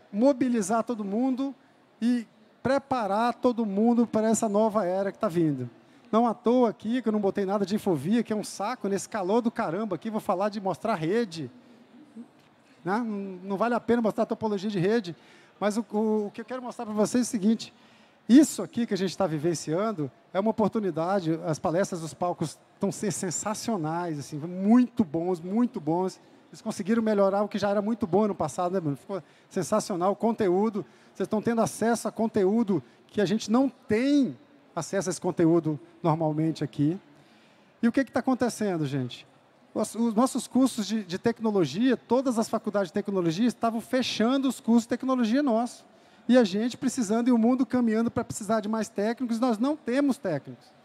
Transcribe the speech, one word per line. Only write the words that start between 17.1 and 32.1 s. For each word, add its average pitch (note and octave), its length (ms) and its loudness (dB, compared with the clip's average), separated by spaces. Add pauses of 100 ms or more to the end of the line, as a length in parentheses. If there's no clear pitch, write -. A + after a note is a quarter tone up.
é - 20 -4
o - 20 -8
seguinte: G#3+ 440 0 (560)
isso B3 320 8
aqui A3+ 240 -4
que A3 80 -4
a F#3+ 40 0
gente F3+ 200 -2
tá G3 80 2
vivenciando D#3+ 840 -2 (220)
é F3+ 60 0
uma G#3+ 120 2
oportunidade, F#3 920 0
as D#3+ 120 -2
palestras F3+ 440 -2
dos D#3+ 120 -10
palcos E3+ 460 -4 (140)
estão G3 180 -2
sen-, G3+ 200 -4
sensacionais, F3 1080 -4
assim, C#3+ 180 -12
muito G3 680 0
bons, E3 380 -4
muito G#3+ 380 -2
bons. E3+ 400 -4 (300)
Eles - 120 -20
conseguiram A3 420 -2
melhorar G3+ 400 2
o G#3 40 -2
que G#3 100 -6
já G3+ 120 0
era G3+ 120 0
muito A3 260 -2
bom F#3+ 180 2
no G3+ 100 -2
passado, F3 360 -4
né, F#3+ 80 -2
Bruno? D3 160 -2
Ficou F#3 260 -10 (280)
sensacional G3 640 0
o - 20 -4
conteúdo. G#3 720 0 (280)
Vocês G3 120 -4
estão G#3+ 160 -2
tendo A3+ 200 0
acesso A3+ 460 0
a G#3 40 -4